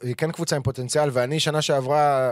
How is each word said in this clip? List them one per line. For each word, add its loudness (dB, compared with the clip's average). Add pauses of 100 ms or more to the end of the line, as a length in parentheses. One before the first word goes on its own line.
היא -4
כן -2
קבוצה -4
עם -2
פוטנציאל, 0
ואני 0
שנה 0
שעברה, 2